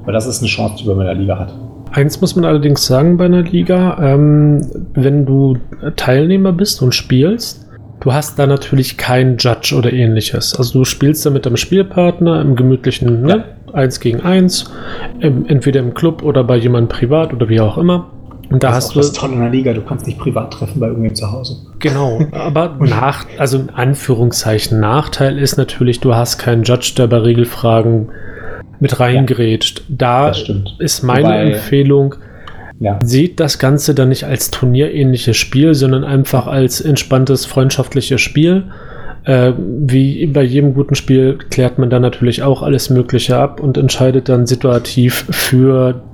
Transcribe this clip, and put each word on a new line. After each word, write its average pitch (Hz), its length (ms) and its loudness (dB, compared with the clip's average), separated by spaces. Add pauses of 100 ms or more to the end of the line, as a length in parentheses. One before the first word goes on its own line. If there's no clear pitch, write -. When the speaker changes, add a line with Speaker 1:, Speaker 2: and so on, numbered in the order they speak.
Speaker 1:
Weil 101 100 -6
das 110 140 0
ist 113 140 -6
eine 110 80 -2
Chance, 107 340 -4
die 113 40 -4
man 98 120 0
in 95 60 0
der 90 100 -2
Liga 95 240 -2
hat. - 140 -8 (380)
Speaker 2:
Eins 143 300 0
muss 185 140 -2
man 175 100 2
allerdings 147 400 2
sagen 156 320 4
bei 180 80 2
einer 180 160 4
Liga, 180 600 0
ähm, 147 600 4 (320)
wenn 139 320 2
du 135 320 2 (380)
Teilnehmer 175 560 2
bist 185 320 -2
und 123 100 2
spielst, 160 760 -2 (340)
du 131 120 0
hast 147 240 -4
da 143 80 2
natürlich 139 520 0
keinen 127 400 0
Judge 120 380 -2
oder 120 180 0
ähnliches. 113 600 0
Also 127 240 0
du 131 60 4
spielst 151 400 0
da 151 60 4
mit 135 140 -2
deinem 120 120 0
Spielpartner 175 840 0
im 139 140 2
gemütlichen, 123 680 2
ne? 208 220 2 (220)
Speaker 1:
Ja. - 60 -20
Speaker 2:
Eins 131 260 0
gegen - 220 -2
eins, 185 500 2 (500)
im, 135 260 0
entweder 139 320 2
im 123 140 -4
Club 165 300 -2
oder 143 200 2
bei 123 140 2
jemandem 117 320 2
privat 156 440 0
oder 117 160 -2
wie 113 120 2
auch 107 160 0
immer. 175 300 0 (440)
Und 135 120 2
da 131 60 4
Speaker 1:
Das 120 80 2
ist 123 60 -2
Speaker 2:
hast - 60 -6
Speaker 1:
auch - 40 -10
Speaker 2:
du 147 60 2
Speaker 1:
das 143 140 2
Tolle 135 200 -6
in 123 60 -2
der 120 100 0
Liga, 127 240 0
du 107 80 -4
kannst - 240 -8
dich - 120 -6
privat 117 360 -4
treffen - 260 -6
bei 113 80 0
irgendwem 113 280 -2
zu 101 160 -6
Hause. 123 240 -10 (240)
Speaker 2:
Genau, 135 480 -2
Speaker 1:
<laughs> - 40 -10
Speaker 2:
aber 160 480 -2
nach-, 135 460 0 (140)
also 135 180 0
in 131 120 -4
Anführungszeichen 117 1080 0
Nachteil 135 600 0
ist 139 180 0
natürlich, 123 440 0
du 131 120 2
hast 120 240 0
keinen 117 260 0
Judge, 120 340 0
der 127 100 2
bei 117 100 2
Regelfragen 113 920 2 (680)
mit 135 120 2
Speaker 1:
Ja. 127 80 -2
Speaker 2:
reingrätscht. 123 920 0
Da 127 380 0
Speaker 1:
Das 151 120 -2
stimmt. 98 400 -6
Speaker 2:
ist - 240 -4
meine 127 260 2
Speaker 1:
Wobei 107 240 2
Speaker 2:
Empfehlung, 139 600 2 (640)
Speaker 1:
Ja. 101 240 -2
Speaker 2:
seht 135 360 0
das 156 180 0
Ganze 143 380 2
dann 131 140 2
nicht 131 160 -2
als - 260 -4
turnierähnliches 131 840 0
Spiel, 151 360 2
sondern 131 300 2
einfach 135 440 0
als 131 340 0
entspanntes, 135 640 0
freundschaftliches 131 760 -2
Spiel. 180 440 2 (580)
Äh, 127 340 2
wie 135 720 0
bei 143 160 2
jedem 135 320 2
guten 139 180 0
Spiel 135 460 2 (100)
klärt 123 300 0
man 120 100 2
dann 123 140 2
natürlich 123 400 0
auch 135 180 0
alles 135 300 0
Mögliche 123 460 0
ab 131 220 -2
und 135 180 0
entscheidet 131 520 2
dann 123 160 4
situativ 123 840 0
für 127 720 2 (100)